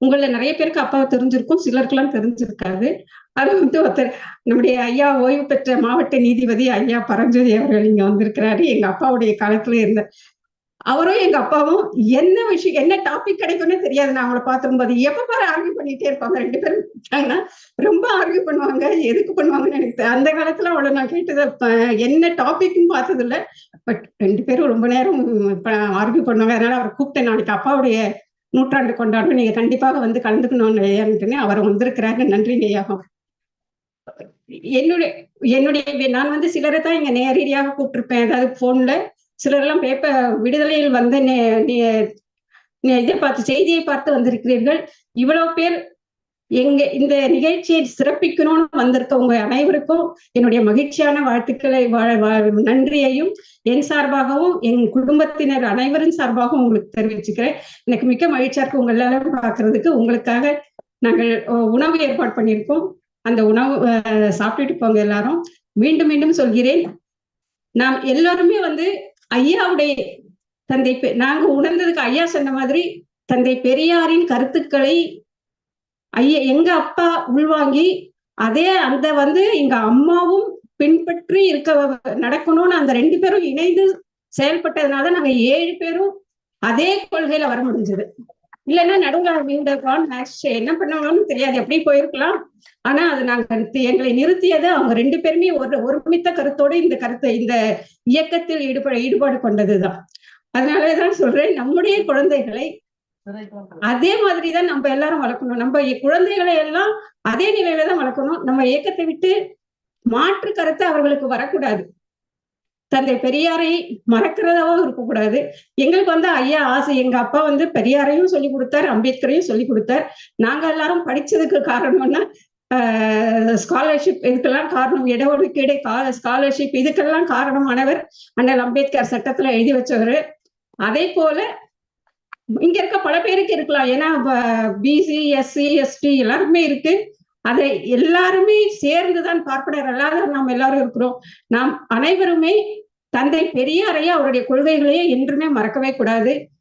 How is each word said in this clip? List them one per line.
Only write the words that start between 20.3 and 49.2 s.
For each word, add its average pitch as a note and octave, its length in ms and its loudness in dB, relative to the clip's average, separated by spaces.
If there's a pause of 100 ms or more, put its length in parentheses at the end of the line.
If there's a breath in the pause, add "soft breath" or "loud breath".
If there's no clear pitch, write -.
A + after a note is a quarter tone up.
காலத்துல D#4+ 320 -2
அவ்வளவு C#4+ 300 0
நான் C4+ 140 -2
கேட்டது, D#4+ 440 -2
ப-, A#3 460 0
என்ன D4 320 2
டாபிக்னு E4+ 580 0
பார்த்தது C4 340 0
இல்ல. A#3+ 260 -4 (440 soft breath)
But - 120 -4 (140)
ரெண்டு G3+ 260 0
பேரும் C4+ 240 0
ரொம்ப A3+ 200 0
நேரம் B3+ 380 2 (360)
ப-, A3+ 100 -6
ஆர்கியூ G#3 540 0
பண்ணுவாங்க. A3 240 2
அதனால A#3+ 260 2
அவரை A3 240 -4
கூப்பிட்டேன், C#4 280 -2
"நாளைக்கு A3 260 -2
அப்பாவுடைய A#3+ 580 0 (380)
நூற்றாண்டு C4 440 0
கொண்டாடுறோம், A#3 460 0
நீங்க A3+ 120 2
கண்டிப்பாக B3+ 480 0
வந்து A3+ 200 -2
கலந்துக்கணும்னு A3 640 0
ஐயான்ட்டுன்னு." G3+ 480 0
அவர் G#3+ 320 0
வந்திருக்கிறாரு. A3 640 0
நன்றிங்க G#3+ 380 2
ஐயா. G3 400 -4 (1400)
என்னுடைய, D#4 800 -2 (140)
என்னுடைய C#4 540 0
வே-, C4 160 -2
நான் C4 200 0
வந்து D4+ 200 -2
சிலரை D4+ 300 -2
தான் E4 160 -2
இங்க D4 140 -2
நேரடியாக C#4 680 0
கூப்பிட்டிருப்பேன், A#3+ 520 -2
அதாவது B3 320 0
போன்ல. B3+ 400 2 (340)
சிலரெல்லாம் C#4+ 440 0
பேப்பர் C4 600 0
விடுதலையில் D4 520 0
வந்த B3 280 2
நே-, A#3 480 2
நே-, A3+ 420 0 (800 soft breath)
நே-, B3+ 100 4
இதை B3 180 0
பார்த்து, C4 260 -2
செய்தியை D#4+ 420 0
பார்த்து - 280 -4
வந்திருக்கிறீர்கள். B3 800 0 (220 loud breath)
இவ்வளவு D#4+ 420 0
பேர் E4 420 -4 (520)
எங்க C#4 360 2
இந்த C#4 440 0
நிகழ்ச்சியை D#4+ 640 0 (140)
சிறப்பிக்கணும்னு D#4+ 680 2
வந்திருக்க B3+ 460 0
உங்க A#3+ 220 2